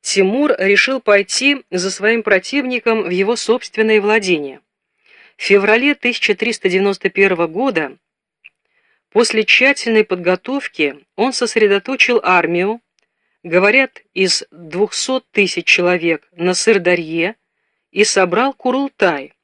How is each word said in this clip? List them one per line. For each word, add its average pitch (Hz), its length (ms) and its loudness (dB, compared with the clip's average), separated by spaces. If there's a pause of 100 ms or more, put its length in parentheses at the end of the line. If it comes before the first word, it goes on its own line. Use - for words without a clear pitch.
Тимур 220 560 0
решил 202 420 0
пойти 240 680 0
за 185 200 -4
своим 220 320 -2
противником 226 800 -2
в 170 60 -4
его 196 260 0
собственные 220 640 0
владения. 185 600 -2 (760)
В - 60 -14
феврале 214 520 2
тысяча 233 400 -2
триста 220 340 -4
девяносто 190 400 0
первого 185 380 2
года, 160 500 -4 (1120)
после 220 340 0
тщательной 226 600 2
подготовки, 180 1000 -4 (100)
он 247 160 0
сосредоточил 233 920 0
армию, 180 580 0 (600)
говорят, 202 600 0 (120)
из 185 360 -2
двухсот 180 800 -4
тысяч 185 340 -2
человек 170 680 0
на 180 220 -2
Сырдарье 175 840 0 (540)
и 196 140 0
собрал 208 480 0
Курултай 208 800 -2 (100)